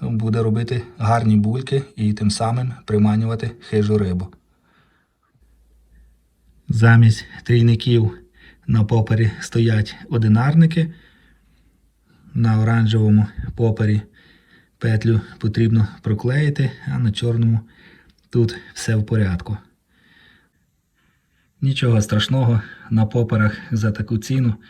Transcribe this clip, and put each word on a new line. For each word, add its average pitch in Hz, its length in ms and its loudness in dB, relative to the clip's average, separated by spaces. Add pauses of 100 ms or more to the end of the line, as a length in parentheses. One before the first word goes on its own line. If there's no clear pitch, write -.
буде 113 420 -2
робити 113 400 -2 (160)
гарні 110 380 2
бульки 127 460 -2 (140)
і 107 160 -2
тим 104 180 -2
самим 120 440 -4 (100)
приманювати 110 680 0 (100)
хижу 107 380 0
рибу. 92 300 -4 (2500)
Замість 117 560 4 (180)
трійників 117 760 0 (480)
на 110 180 2
попері 110 460 0 (100)
стоять 113 560 -2 (140)
одинарники. 143 840 2 (1400)
На 113 260 2
оранжевому 110 640 4 (300)
попері 107 460 0 (760)
петлю 110 420 0 (180)
потрібно 110 500 0 (140)
проклеїти, 135 680 -2 (160)
а 135 120 -4
на 117 140 0
чорному 117 480 0 (680)
тут 117 260 0 (180)
все - 220 -4
в 107 100 -2
порядку. 104 500 -2 (2000)
Нічого 127 420 0
страшного 117 600 0 (280)
на 110 160 2
поперах 107 520 0 (120)
за 107 220 -2
таку 107 260 -4
ціну, 123 360 -2 (160)